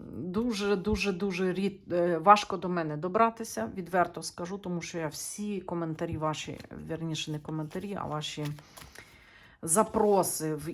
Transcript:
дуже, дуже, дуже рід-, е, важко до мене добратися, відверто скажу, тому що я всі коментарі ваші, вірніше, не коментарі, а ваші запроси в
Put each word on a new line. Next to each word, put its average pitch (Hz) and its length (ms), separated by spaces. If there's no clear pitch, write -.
дуже, 202 640
дуже, 196 360
дуже 185 420
рід-, 190 400
е, 175 240
важко 196 400
до 180 120
мене 160 280
добратися, 220 760
відверто 170 480
скажу, 180 340
тому 180 240
що - 160
я 160 100
всі 208 540
коментарі 165 560
ваші, 156 420
вірніше, 160 420
не 151 80
коментарі, 156 640
а - 40
ваші 151 420
запроси 190 960
в 151 180